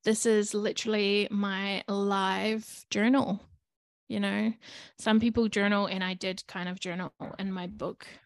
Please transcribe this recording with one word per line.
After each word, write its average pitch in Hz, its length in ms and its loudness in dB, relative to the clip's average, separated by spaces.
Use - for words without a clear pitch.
This 220 200 2
is 214 280 4
literally 208 760 0
my 196 600 -2
live 202 1000 0
journal. 220 520 2
You 214 100 -2
know, 208 340 0
some 220 220 4
people 226 300 2
journal, 202 360 2
and 185 180 -2
I 185 120 -4
did 190 320 -6
kind 180 200 -6
of 185 120 -6
journal 180 340 -6
in 190 160 -4
my 185 140 -6
book. 190 400 -8